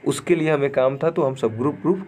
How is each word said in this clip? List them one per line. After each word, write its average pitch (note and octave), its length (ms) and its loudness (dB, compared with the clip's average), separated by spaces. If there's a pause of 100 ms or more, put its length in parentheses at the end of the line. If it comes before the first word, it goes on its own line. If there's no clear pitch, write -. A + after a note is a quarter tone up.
उसके C#3+ 280 2
लिए D#3 160 0
हमें C#3+ 200 2
काम C3+ 260 2
था D#3+ 120 0
तो E3 140 -2
हम C3+ 120 0
सबग्रुप B2 460 -2
प्रूफ G#2+ 260 0